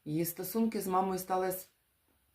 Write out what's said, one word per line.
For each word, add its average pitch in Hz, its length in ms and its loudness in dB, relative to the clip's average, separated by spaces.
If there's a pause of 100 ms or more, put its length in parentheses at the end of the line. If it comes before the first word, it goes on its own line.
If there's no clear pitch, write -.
Її 156 200 0
стосунки 214 560 0
з 180 60 -4
мамою 185 320 2
стали 185 300 0
с-, - 200 -4 (680)